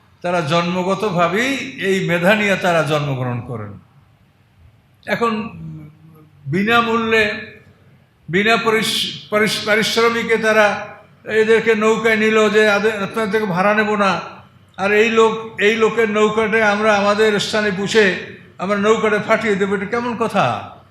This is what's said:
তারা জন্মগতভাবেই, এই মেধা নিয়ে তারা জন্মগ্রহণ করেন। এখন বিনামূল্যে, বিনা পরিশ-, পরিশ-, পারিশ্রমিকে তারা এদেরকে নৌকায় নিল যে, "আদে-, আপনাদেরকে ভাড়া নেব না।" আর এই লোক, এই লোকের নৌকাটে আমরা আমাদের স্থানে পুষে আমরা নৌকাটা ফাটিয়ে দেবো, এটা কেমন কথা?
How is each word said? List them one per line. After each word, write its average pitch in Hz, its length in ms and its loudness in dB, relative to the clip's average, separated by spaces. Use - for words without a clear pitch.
তারা 175 200 -2
জন্মগতভাবেই, 180 1400 -2
এই 185 280 -2
মেধা 175 260 2
নিয়ে 202 200 0
তারা 170 280 0
জন্মগ্রহণ 135 580 -2
করেন। 104 380 -12
এখন 214 440 -4
বিনামূল্যে, 226 880 0
বিনা 208 280 2
পরিশ-, - 720 -2
পরিশ-, 208 360 0
পারিশ্রমিকে 226 720 0
তারা 214 500 2
এদেরকে 220 520 2
নৌকায় 220 420 2
নিল 214 320 2
যে, 214 200 4
"আদে-, 202 340 0
আপনাদেরকে 214 440 -2
ভাড়া 190 260 2
নেব 214 220 0
না।" 190 260 0
আর 196 140 -2
এই 220 180 4
লোক, 226 520 0
এই 208 140 4
লোকের 220 340 2
নৌকাটে 214 540 2
আমরা 208 320 2
আমাদের 208 440 2
স্থানে 208 380 -2
পুষে 190 600 0
আমরা 202 200 -4
নৌকাটা 214 420 2
ফাটিয়ে 220 360 0
দেবো, 196 200 0
এটা 196 100 -6
কেমন 240 320 -6
কথা? 127 580 -2